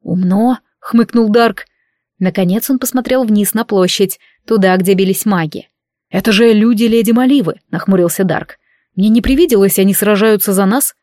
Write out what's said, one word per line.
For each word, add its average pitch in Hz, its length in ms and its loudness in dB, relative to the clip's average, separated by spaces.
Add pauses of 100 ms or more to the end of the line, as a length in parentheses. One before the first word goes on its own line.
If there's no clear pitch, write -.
"Умно", — 190 580 -2 (200)
хмыкнул 233 500 0
Дарк. 226 380 0 (520)
Наконец 185 520 -2
он 254 80 0
посмотрел 254 460 -2
вниз 208 300 0
на 226 100 -2
площадь, 190 560 -2 (260)
туда, 190 300 2
где 185 180 0
бились 190 320 -2
маги. 170 420 -4 (420)
"Это 208 200 -4
же 226 220 4
люди 220 320 2
леди 226 260 0
Маливы", — 247 500 0 (100)
нахмурился 185 540 0
Дарк. - 340 -6 (360)
"Мне 196 140 0
не 226 140 2
привиделось, 254 560 2
они 196 160 2
сражаются 208 580 0
за 190 140 0
нас?" 247 360 -2